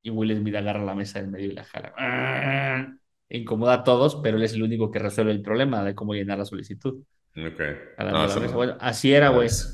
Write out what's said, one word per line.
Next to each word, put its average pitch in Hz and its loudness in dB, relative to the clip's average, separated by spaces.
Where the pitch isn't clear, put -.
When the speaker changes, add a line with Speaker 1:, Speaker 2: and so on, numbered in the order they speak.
Speaker 1:
Y 113 -10
Will 110 0
Smith 104 -2
agarra 104 -2
la 95 -4
mesa 98 -6
del 98 -8
medio 98 -8
y 98 -8
la - -14
jala. 131 -4
Incomoda 117 2
a 123 -4
todos, 135 6
pero 110 2
él 110 2
es 110 0
el 110 0
único 110 0
que - -2
resuelve 107 0
el 104 -2
problema 113 0
de 98 -2
cómo 104 -6
llenar 101 -4
la 101 -4
solicitud. 107 -8
Speaker 2:
Ok. 82 -8
Speaker 1:
Jalando 98 0
Speaker 2:
No, 78 4
Speaker 1:
la - 0
Speaker 2:
eso 104 0
Speaker 1:
mesa. 120 -4
Speaker 2:
no. 120 -2
Speaker 1:
Bueno, 123 -2
así 127 2
era, 143 8
güey. 123 4
Speaker 2:
Nice. - -2